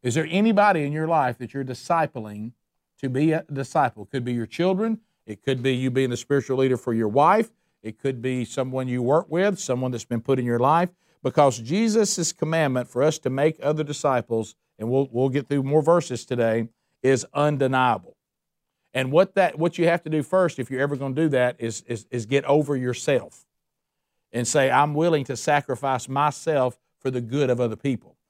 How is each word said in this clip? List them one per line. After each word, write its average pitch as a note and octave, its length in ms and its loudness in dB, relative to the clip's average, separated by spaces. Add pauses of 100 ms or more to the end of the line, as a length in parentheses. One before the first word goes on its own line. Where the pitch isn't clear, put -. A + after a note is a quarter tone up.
Is A#2+ 120 -2
there D#3 140 0
anybody G3+ 560 4
in C#3+ 80 -2
your D#3 160 -4
life C#3 300 2
that A#2+ 160 -12
you're C#3 100 -4
discipling A#2+ 880 -4 (480)
to C3+ 80 -4
be D3+ 240 2
a D#3+ 180 -2
disciple? C3+ 540 -2
Could B2 220 -6
be B2 80 -2
your A#2 100 -4
children. F#3+ 560 -2 (240)
It G#2 180 -14
could C3 200 -2
be C3 120 0
you B2+ 160 -2
being B2+ 200 0
the A#2+ 80 -4
spiritual C3+ 400 -2
leader C3 180 2
for A#2+ 160 -4
your A2+ 160 0
wife. E3+ 420 4 (320)
It A2 160 -12
could C3 220 -4
be B2+ 240 -4
someone B2+ 440 -6
you B2 120 -2
work C#3+ 300 2
with, F#3 280 0
someone B2+ 340 -2
that's A#2 120 -8
been A#2 160 -4
put C3 180 0
in A#2+ 60 -2
your A#2+ 140 0
life. D#3+ 320 4 (320)
Because C3+ 360 4
Jesus' G3+ 720 0
commandment D3+ 560 -2
for B2 140 -2
us D3+ 180 2
to B2+ 100 -4
make C#3+ 320 0
other D3+ 200 0
disciples, B2+ 760 -2 (220)
and A2 120 -6
we'll, C3+ 200 2
we'll B2+ 200 0
get C3 180 -4
through C#3 140 0
more D3 180 4
verses D3+ 460 0
today, A#2 420 0 (340)
is C3 300 2
undeniable. C3+ 840 0 (800)
And C3 180 -2
what F3+ 240 4
that, F3+ 240 2
what E3 200 -2
you E3 80 2
have E3+ 160 2
to D#3 80 -10
do D#3 120 0
first, F#3 360 0
if B2 120 -8
you're C3 120 -2
ever C#3+ 140 -2
gonna C3 180 -6
do D#3 160 2
that, B2 280 2
is, A#2 280 -6
is, A#2 240 -8
is A#2 160 -6
get C#3 180 0
over C#3+ 320 2
yourself B2 680 -4 (880)
and A#2 120 -2
say, C3+ 240 2
"I'm D3 220 4
willing D#3 320 2
to C3 120 -8
sacrifice C3+ 760 -2
myself C#3 680 0 (220)
for C3 100 -2
the B2+ 120 -4
good B2+ 260 -2
of B2 100 0
other A2+ 180 -2
people. - 400 -6 (140)